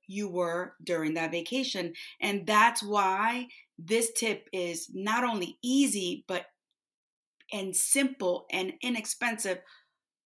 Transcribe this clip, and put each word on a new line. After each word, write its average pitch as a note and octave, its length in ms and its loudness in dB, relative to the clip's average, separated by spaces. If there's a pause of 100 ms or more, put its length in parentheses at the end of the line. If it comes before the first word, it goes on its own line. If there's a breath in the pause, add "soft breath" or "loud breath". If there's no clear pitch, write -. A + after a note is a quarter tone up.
you G3 220 -4
were F3 540 -2
during D#3+ 300 0
that E3 180 -2
vacation. F3 600 -2 (280 loud breath)
And G3+ 260 -2
that's G#3+ 340 6
why G#3 680 0 (300 loud breath)
this A3+ 360 0
tip - 380 -2
is F3 420 -4
not G#3+ 300 0
only G#3+ 380 -2
easy, A3 680 2
but, F3+ 180 -4 (1080)
and F#3+ 240 -4
simple C4 760 2
and F#3 320 -4
inexpensive. A3 760 -4 (680 loud breath)